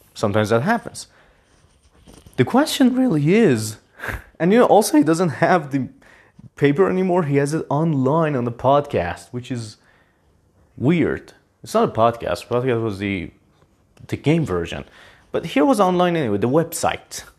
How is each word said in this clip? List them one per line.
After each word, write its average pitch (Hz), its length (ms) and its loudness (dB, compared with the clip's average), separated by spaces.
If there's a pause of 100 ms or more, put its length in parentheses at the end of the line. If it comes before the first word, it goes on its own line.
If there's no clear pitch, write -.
(140)
Sometimes 107 360 0
that 117 120 2
happens. - 460 -6 (1300)
The 127 80 2
question 262 500 2
really 180 400 2
is, 117 440 2 (600)
and, 170 140 2
you 240 80 6
know, 214 60 6
also 214 300 4
he 302 60 6
doesn't 165 380 0
have 151 320 2
the 135 160 -2 (680)
paper 147 340 2
anymore. 185 360 0
He 143 120 -2
has 143 180 0
it - 140 -6
online 151 680 0
on 120 80 -4
the 117 80 -4
podcast, 123 800 -2
which 123 200 -12
is 117 280 -10 (1000)
weird. 120 560 0 (320)
It's - 100 -6
not 220 140 2
a 110 40 -8
podcast. - 540 -2
Podcast 120 360 -2
was 104 160 -4
the, 98 340 -4 (720)
the - 100 -6
game 156 280 0
version. 85 400 -6 (480)
But - 140 -4
here - 180 0
was 262 160 2
online 180 340 2
anyway, 113 240 0
the 113 100 0
website. - 760 -2 (140)